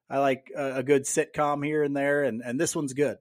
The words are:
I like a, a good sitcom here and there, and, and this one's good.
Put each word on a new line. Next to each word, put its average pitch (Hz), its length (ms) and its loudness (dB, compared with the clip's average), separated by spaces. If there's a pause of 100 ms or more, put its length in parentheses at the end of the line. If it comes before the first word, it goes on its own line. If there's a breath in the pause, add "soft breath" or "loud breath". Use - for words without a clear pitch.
I 135 100 -2
like 135 380 0
a, 135 220 -4
a 131 60 -2
good 139 220 4
sitcom 147 600 0
here 151 160 0
and 143 140 0
there, 143 260 2
and, 120 220 0
and 123 160 -4
this 170 160 0
one's 143 160 -4
good. 127 280 0